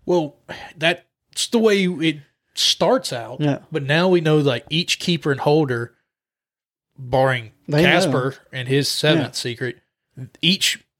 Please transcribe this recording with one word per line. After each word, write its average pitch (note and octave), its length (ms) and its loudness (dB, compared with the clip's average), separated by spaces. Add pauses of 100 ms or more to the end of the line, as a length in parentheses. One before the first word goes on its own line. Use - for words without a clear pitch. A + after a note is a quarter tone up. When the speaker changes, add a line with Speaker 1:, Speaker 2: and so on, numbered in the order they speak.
Speaker 1:
Well, F3 300 0 (400)
that's D#3+ 260 -2 (480)
the A#3+ 80 2
way G3+ 260 4
it D#3 360 -2 (340)
starts - 580 0
out. A#2+ 300 -8
Speaker 2:
Yeah. C#3+ 160 2 (120)
Speaker 1:
But D3+ 120 -4
now D#3+ 260 2
we F3 140 4
know, D#3 160 4
like, C3+ 320 0
each E3 300 -2
keeper E3 320 0
and C3 80 -4
holder, C3+ 540 0 (1000)
barring B2+ 560 -2 (160)
Speaker 2:
They D3+ 140 2
know. D#3 60 4
Speaker 1:
Casper C#3 460 2 (180)
and B2+ 160 -8
his C#3 200 2
seventh D3+ 400 0
Speaker 2:
Yeah. B2+ 40 -16
Speaker 1:
secret, A#2+ 460 -8 (640)
each - 360 0 (220)